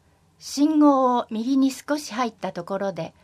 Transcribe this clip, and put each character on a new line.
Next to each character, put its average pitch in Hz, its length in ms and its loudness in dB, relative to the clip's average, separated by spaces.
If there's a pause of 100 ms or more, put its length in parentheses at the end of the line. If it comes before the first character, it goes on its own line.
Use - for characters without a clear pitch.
(440)
信 302 360 2
号 262 380 4
を 240 120 -4
右 233 260 -2
に 269 140 4
少 285 300 -6
し 220 160 -12
入 240 140 -2
っ 226 40 -10
た 185 180 -8
と 180 120 -10
こ 190 160 -6
ろ 196 140 -4
で、 165 200 -10 (100)